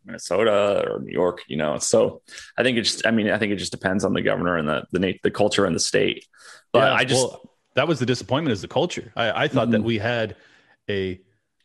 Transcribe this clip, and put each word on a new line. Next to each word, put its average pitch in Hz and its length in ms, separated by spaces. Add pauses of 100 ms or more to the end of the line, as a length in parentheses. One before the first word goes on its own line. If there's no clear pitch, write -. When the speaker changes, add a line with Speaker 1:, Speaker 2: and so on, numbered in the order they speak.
Speaker 1:
Minnesota 101 840
or - 120
New - 120
York, 87 360
you 69 80
know. 76 220
So - 440 (340)
I 117 60
think 120 160
it 110 40
just, - 240
I 113 40
mean, 107 200
I 104 80
think 104 140
it 98 40
just 90 160
depends 92 320
on 92 80
the - 100
governor 90 340
and 76 120
the, 73 240
the 87 60
na-, 92 240
the 101 80
culture 101 340
and 85 100
the - 60
state. - 460 (440)
But 117 100
Speaker 2:
Yeah, 107 120
Speaker 1:
I 120 140
just 123 200
Speaker 2:
well, - 240 (260)
that 139 120
was 156 100
the 127 60
disappointment, 123 480
is 98 80
the - 80
culture. - 480
I, 113 280
I 156 40
thought 120 220
that 113 80
Speaker 1:
Mm-hmm. 107 80
Speaker 2:
we 113 120
had 110 380 (520)
a 95 300 (460)